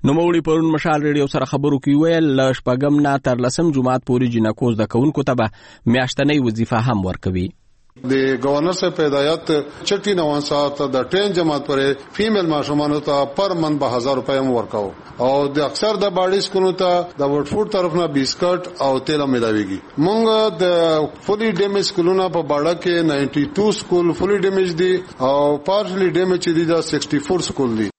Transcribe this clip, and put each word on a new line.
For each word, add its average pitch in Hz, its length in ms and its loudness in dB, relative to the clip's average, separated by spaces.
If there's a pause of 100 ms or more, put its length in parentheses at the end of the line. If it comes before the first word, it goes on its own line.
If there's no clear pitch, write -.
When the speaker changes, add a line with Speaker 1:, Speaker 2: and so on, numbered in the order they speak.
Speaker 1:
نوموړي 165 440 2
پرون 160 240 2
مشال 151 360 0
ریډیو 147 180 0 (100)
سره 135 80 0
خبرو 143 340 0
کې 143 220 0
ویل، 160 400 2
له 131 120 2
شپږم 139 540 0
نه 139 120 0
تر 123 280 0
لسم 160 240 0
جماعت 127 400 0
پورې 127 240 2
جنکو 110 400 0
زده 104 120 0
کوونکو 139 360 0
ته 135 120 0
به 110 160 0 (360)
میاشتنۍ 131 600 2
وظیفه 113 300 -2
هم 110 300 0
ورکوي. 92 420 -4 (640)
Speaker 2:
د - 20 2 (300)
ګورنر 147 360 0
صاحب 180 180 -2
په 156 100 2
هدایت 147 420 0 (360)
چټي 202 340 -2
نوان 147 220 0
ساعت 143 420 -2 (120)
د 127 180 0
ټین 196 240 0
جماعت 151 300 0
پورې 139 500 -2
فیمیل 208 300 0
ماشومانو 147 540 0
ته 143 240 0 (140)
پر 190 240 0
من 151 160 0
به 127 180 0
هزار 127 200 0
روپۍ 135 220 -2
هم 135 120 0
ورکاو. 107 420 -2 (260)
او 139 300 2
د 139 120 -2
اکثر 208 420 -2
د 202 160 0
باډي 185 220 2
سکولونو 185 420 0
ته 180 80 2 (280)
د 139 140 0
وډفورډ 208 400 -2
طرف 180 280 0
نه 170 60 0
بسکټ 175 600 -2 (120)
او 135 180 2
تیل 147 260 -2
هم 131 100 0
میلاویږي. 107 440 0 (200)
موږ 202 240 2 (400)
د - 20 2 (640)
فولي 214 260 0
ډیمیج 196 380 0
سکولونه 185 380 2
په 165 140 -2 (100)
باړه 151 300 2
کې 180 120 0 (160)
ناینټي 139 340 0 (140)
ټو 208 80 2 (140)
سکول 175 420 2
فولي 202 240 2
ډیمیج 190 320 0
دي 185 140 2 (260)
او 143 400 2
پارشلی 185 520 0
ډیمیج 180 300 0
چې 180 140 -2
دي 165 100 2
دا 165 180 2
سکسټي 151 360 -2
فور 180 220 -2 (100)
سکول 120 320 -2
دي. 98 160 -2